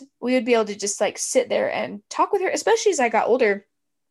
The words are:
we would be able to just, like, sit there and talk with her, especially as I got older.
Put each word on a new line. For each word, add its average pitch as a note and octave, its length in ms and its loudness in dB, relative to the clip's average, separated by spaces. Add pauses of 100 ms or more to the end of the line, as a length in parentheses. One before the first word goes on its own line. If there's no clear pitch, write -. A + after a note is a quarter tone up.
(220)
we B3 120 0
would B3+ 120 2
be B3 80 2
able A3+ 120 4
to G3+ 120 -8
just, - 240 -4
like, G3 160 -2
sit - 320 0
there - 200 0
and - 400 -6
talk F#4 220 -2
with G4 100 0
her, F#4 80 -2
especially G#4+ 440 2
as - 80 -2
I A#3+ 80 2
got A3 180 0
older. G#3+ 400 2 (440)